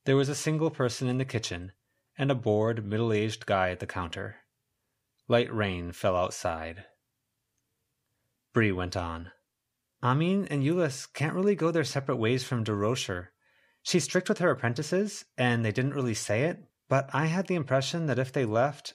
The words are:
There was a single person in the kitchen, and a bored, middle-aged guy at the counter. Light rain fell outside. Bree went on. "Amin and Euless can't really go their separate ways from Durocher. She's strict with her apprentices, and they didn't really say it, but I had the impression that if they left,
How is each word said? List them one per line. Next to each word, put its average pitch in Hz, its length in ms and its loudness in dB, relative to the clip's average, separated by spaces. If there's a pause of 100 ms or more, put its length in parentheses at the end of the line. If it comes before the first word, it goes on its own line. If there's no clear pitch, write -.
There 135 120 4
was 139 140 2
a 143 40 -4
single 156 360 0
person 127 380 -2
in 127 100 0
the 131 80 -2
kitchen, 92 460 -6 (440)
and 139 140 0
a 135 40 4
bored, 110 520 2
middle-aged 110 580 0
guy 95 240 2
at 90 120 -4
the 110 60 -6
counter. 98 500 -8 (920)
Light 120 240 2
rain 92 400 -2
fell 95 240 0
outside. 82 680 -4 (1700)
Bree 110 180 4
went 90 240 -4
on. 85 340 -6 (720)
"Amin 170 440 2
and 143 160 -2
Euless 156 420 0
can't 151 300 -4
really 196 200 2
go 160 160 0
their 160 140 2
separate 135 320 -2
ways 123 280 2
from 117 200 -2
Durocher. 104 640 -2 (540)
She's - 220 2
strict 180 260 0
with 208 80 2
her 170 120 4
apprentices, 151 760 -2 (100)
and 120 300 2
they 107 40 2
didn't 131 220 0
really 127 220 0
say 113 300 0
it, 180 220 -4 (220)
but 135 260 2
I 147 120 2
had 180 200 0
the 180 100 0
impression 143 500 0
that 123 120 2
if 131 140 -2
they 131 140 0
left, 117 480 0